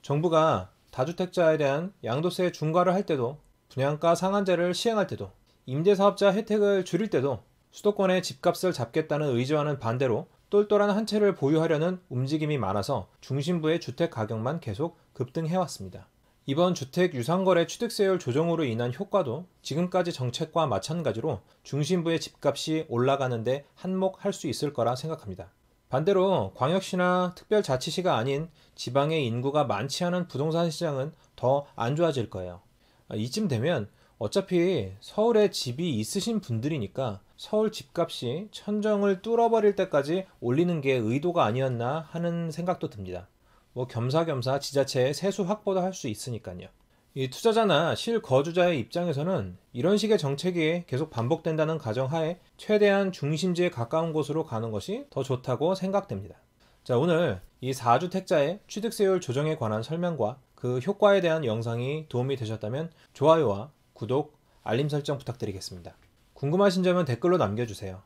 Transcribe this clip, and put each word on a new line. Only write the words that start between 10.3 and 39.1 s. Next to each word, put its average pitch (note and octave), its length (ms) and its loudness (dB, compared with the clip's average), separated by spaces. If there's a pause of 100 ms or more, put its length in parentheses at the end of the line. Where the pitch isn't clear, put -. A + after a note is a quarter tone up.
똘똘한 G#3 400 4
한 G#3 160 2
채를 G#3 300 2
보유하려는 D#3+ 760 2
움직임이 D3 480 -2
많아서 G2+ 520 -2 (120)
중심부의 D#3 600 0
주택 E3 300 -2
가격만 A2+ 500 -4
계속 B2+ 360 -6 (160)
급등해왔습니다. D3 960 -4 (380)
이번 E3+ 260 2
주택 F3 420 -2
유상거래 E3+ 520 2
취득세율 G3 520 0
조정으로 D#3+ 460 0
인한 B2 340 -2
효과도 F3 460 -2 (160)
지금까지 F3 540 -2
정책과 D3+ 520 -2
마찬가지로 A#2+ 720 -2 (240)
중심부의 D#3+ 540 0
집값이 D#3 680 -2
올라가는데 B2+ 840 0
한몫할 F#3+ 580 -2
수 - 140 -8
있을 C#3+ 260 -4
거라 A#2+ 240 0
생각합니다. B2+ 560 -10 (380)
반대로 F3+ 640 2
광역시나 F3+ 800 0
특별자치시가 F3 840 0
아닌 C#3 320 -2 (260)
지방의 C#3+ 520 0
인구가 C3+ 380 0
많지 A#2+ 400 -2
않은 F3 240 -2
부동산 D#3+ 420 0
시장은 D3+ 420 -4 (240)
더 C#3 300 2 (100)
안 A#2+ 180 -2
좋아질 D3 360 0
거예요. F2+ 320 -10 (460)
아, - 80 -8
이쯤 C3 320 -2
되면 B2 420 -2 (280)
어차피 E3+ 840 0
서울에 G#3+ 500 2
집이 B2+ 480 -4
있으신 G3+ 420 -2
분들이니까 A#2 800 -4 (160)
서울 G#3+ 340 0
집값이 E3+ 800 -6
천정을 G3+ 720 0